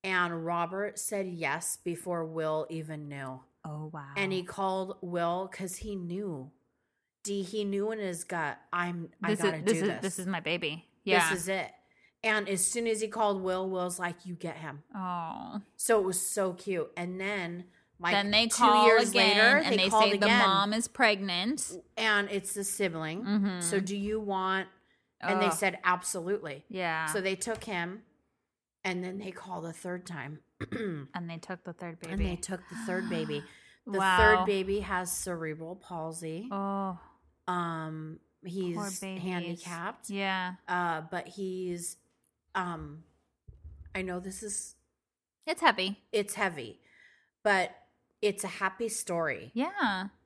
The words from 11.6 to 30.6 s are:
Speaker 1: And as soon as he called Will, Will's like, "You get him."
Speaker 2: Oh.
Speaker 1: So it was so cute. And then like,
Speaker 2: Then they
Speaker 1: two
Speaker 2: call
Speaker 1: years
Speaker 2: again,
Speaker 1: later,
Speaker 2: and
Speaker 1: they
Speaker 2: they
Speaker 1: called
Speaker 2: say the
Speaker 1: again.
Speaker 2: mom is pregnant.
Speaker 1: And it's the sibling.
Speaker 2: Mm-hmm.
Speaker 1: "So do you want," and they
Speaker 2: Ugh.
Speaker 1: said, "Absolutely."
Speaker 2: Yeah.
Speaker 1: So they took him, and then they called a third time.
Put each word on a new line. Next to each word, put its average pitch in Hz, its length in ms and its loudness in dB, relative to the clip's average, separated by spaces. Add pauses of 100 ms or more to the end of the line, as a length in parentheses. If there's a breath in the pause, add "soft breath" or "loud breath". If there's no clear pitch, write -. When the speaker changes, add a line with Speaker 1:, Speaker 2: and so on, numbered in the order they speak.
Speaker 1:
And 214 280 2
as 185 120 2
soon 233 240 0
as 220 140 2
he 220 80 0
called 208 340 2
Will, 185 280 0
Will's 180 280 -2
like, 175 280 -4
"You 175 80 -8
get 165 240 -8
him." 147 240 -10 (120)
Speaker 2:
Oh. 180 680 -6 (140)
Speaker 1:
So 226 240 4
it 190 40 0
was 185 160 0
so 185 320 0
cute. 180 460 -4
And 180 200 -6
then 180 460 -4 (360 soft breath)
like, 175 120 2
Speaker 2:
Then 202 200 2
they 220 140 6
Speaker 1:
two 226 100 0
Speaker 2:
call 214 300 10
Speaker 1:
years 226 240 8
Speaker 2:
again, 226 180 6
Speaker 1:
later, 220 300 8
Speaker 2:
and 311 140 2
Speaker 1:
they 190 120 4
Speaker 2:
they 196 40 4
Speaker 1:
called 220 220 8
Speaker 2:
say 202 80 2
the 208 80 4
Speaker 1:
again. 233 200 8
Speaker 2:
mom 196 280 4
is 226 140 0
pregnant. 208 840 2 (260)
Speaker 1:
And 208 340 2
it's 196 240 -4
the 202 100 -4
sibling. 165 600 -2
Speaker 2:
Mm-hmm. 196 360 0
Speaker 1:
"So 190 200 2
do 196 160 -2
you 208 240 -2
want," 190 460 0 (540)
and 185 200 2
they 180 60 4
Speaker 2:
Ugh. 170 60 4
Speaker 1:
said, 185 320 0
"Absolutely." 175 840 -2
Speaker 2:
Yeah. 165 380 -2
Speaker 1:
So 175 140 0
they 190 160 0
took 220 280 -6
him, 185 380 -4 (840)
and 180 180 -2
then 185 160 -6
they 196 120 -8
called 180 340 -10
a 165 80 -8
third 180 340 -8
time. 147 340 -10 (200)